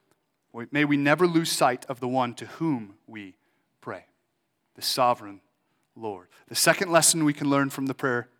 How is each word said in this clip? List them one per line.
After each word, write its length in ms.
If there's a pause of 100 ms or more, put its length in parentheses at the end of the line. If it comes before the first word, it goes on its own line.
(520)
we, 180
may 140
we 120
never 300
lose 240
sight 360
of 140
the 80
one 260
to 120
whom 480 (120)
we 280 (460)
pray, 240 (720)
the 80
sovereign 580 (560)
Lord. 320 (200)
The 60
second 380
lesson 320
we 80
can 180
learn 200
from 160
the 80
prayer 340 (120)